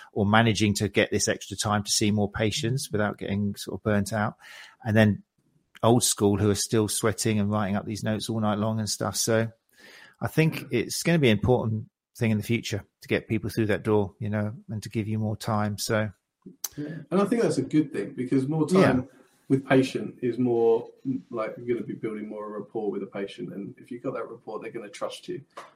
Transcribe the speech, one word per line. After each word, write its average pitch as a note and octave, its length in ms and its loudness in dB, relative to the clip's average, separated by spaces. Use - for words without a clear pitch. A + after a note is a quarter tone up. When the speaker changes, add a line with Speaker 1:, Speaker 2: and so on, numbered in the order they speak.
Speaker 1:
or G#2 160 2
managing G#2+ 480 6
to G#2 120 0
get - 220 2
this G2+ 180 0
extra - 300 -4
time G#2 260 0
to - 80 -6
see G#2 200 2
more G#2 180 2
patients A2+ 640 -2
without G#2 260 -2
getting G2+ 380 -4
sort - 240 -10
of - 40 -12
burnt G2+ 300 0
out. G#2 220 -2
And G#2+ 100 2
then G#2+ 280 6
old A2+ 220 6
school G2+ 340 2
who G#2+ 140 4
are G2 40 2
still G#2+ 320 0
sweating G#2+ 520 0
and G2+ 100 0
writing G#2 260 -2
up G#2 120 -4
these G#2+ 160 -6
notes G#2+ 260 -4
all A2+ 100 -2
night G#2+ 200 0
long A2 200 0
and G#2+ 100 -4
stuff. G#2 260 -4
So A2+ 320 2
I A#2 60 -2
think D#3+ 420 0
it's - 320 -2
gonna E3+ 160 2
be C3 140 6
an G#2 60 4
important A2 480 2
thing A#2 140 0
in G#2+ 80 2
the G2+ 60 -2
future A2 400 -4
to - 60 -20
get - 200 0
people A2 220 -2
through A2+ 160 0
that G2+ 160 2
door, G#2 380 2
you G#2+ 100 -6
know, G#2+ 240 -2
and G#2+ 140 -8
to A2+ 60 -12
give G#2+ 180 -4
you A2 100 -2
more G#2+ 180 -2
time. G#2 440 -2
So G#2+ 320 0
Speaker 2:
Yeah. D3 120 -6
And F3+ 100 2
I G3+ 60 4
think A#3 160 0
that's E3 160 2
a C3 60 2
good D3+ 280 2
thing, G2 240 -6
because C3 320 0
more D3+ 220 0
Speaker 1:
Yeah. F#3 160 8
Speaker 2:
time B2+ 220 2
with C3+ 180 2
patient B2 540 2
is A#2+ 180 -2
more, A#2 500 2
like, A2 280 -4
you're A#2+ 180 -2
gonna G#2 100 -6
be G#2+ 80 -10
building G#2+ 360 -8
more G#2+ 280 -10
rapport G#2 320 -6
with G2 140 -4
a G2 40 -8
patient. G2 460 -10
And F#2+ 240 -12
if - 140 -18
you've A#2+ 100 -12
got C3+ 120 -6
that A2+ 160 -8
rapport, A2+ 300 -12
they're A2 120 -12
gonna G#2+ 180 -12
trust - 380 -10
you. B2 140 -8